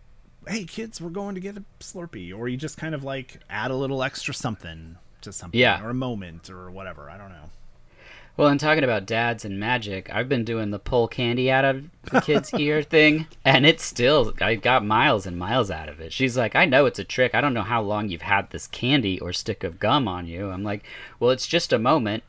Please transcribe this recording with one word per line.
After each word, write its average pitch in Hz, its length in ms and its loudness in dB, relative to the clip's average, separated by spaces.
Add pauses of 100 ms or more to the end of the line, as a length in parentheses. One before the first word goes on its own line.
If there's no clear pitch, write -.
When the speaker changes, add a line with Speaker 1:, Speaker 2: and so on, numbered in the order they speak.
(480)
Speaker 1:
"Hey, 202 180 -6
kids, 220 340 -12
we're 170 120 -10
going 202 240 -8
to 180 60 -10
get 202 160 -12
a 196 60 -14 (160)
Slurpee," 101 560 -12
or 117 120 -6
you 127 100 -4
just 143 200 -10
kind 160 180 -6
of, 139 80 -8
like, 135 440 -10
add 110 220 -4
a 131 60 -2
little 135 260 -2
extra 127 320 -6
something 82 640 -8 (240)
to 101 100 -14
something 87 280 -4
Speaker 2:
Yeah. 104 240 4
Speaker 1:
or 113 80 -8
a - 20 -4
moment 101 560 -6
or 92 220 -16
whatever. 87 400 -14
I 95 60 -16
don't 101 120 -18
know. 82 220 -18 (880)
Speaker 2:
Well, 147 100 6
and 143 120 4
talking 151 260 4
about 107 200 2
dads 113 380 0
and 98 160 -6
magic, 104 540 -2
I've 123 160 -2
been 120 160 0
doing 110 260 -2
the 104 80 -4
pull 117 300 2
candy 127 420 0
out 135 140 6
of 139 240 0 (140)
the - 180 2
kid's - 320 2
Speaker 1:
<laughs> 175 40 0
Speaker 2:
ear 151 240 2
thing, 151 460 6 (160)
and 135 220 6
it's 160 180 6
still, 123 560 2
I 107 160 2
got 120 300 2
miles 110 400 2
and 87 120 -6
miles 104 320 0
out 78 200 -8
of 76 100 -14
it. 82 140 -12
She's 127 240 0
like, 117 180 0
"I 139 80 4
know 139 220 6
it's 120 140 0
a 98 40 -6
trick. 123 320 0
I 120 60 2
don't 139 120 0
know 110 100 -2
how 113 180 0
long 104 260 -2
you've 85 140 -6
had 101 280 0
this - 160 -12
candy 120 540 0
or 90 140 -6
stick - 320 -6
of 85 120 -8
gum 123 300 2
on 90 180 -6
you." 92 260 -8
I'm 92 120 -8
like, 104 220 -6 (340)
"Well, 120 120 4
it's 131 160 -2
just 165 260 0
a 117 60 4
moment, 113 500 2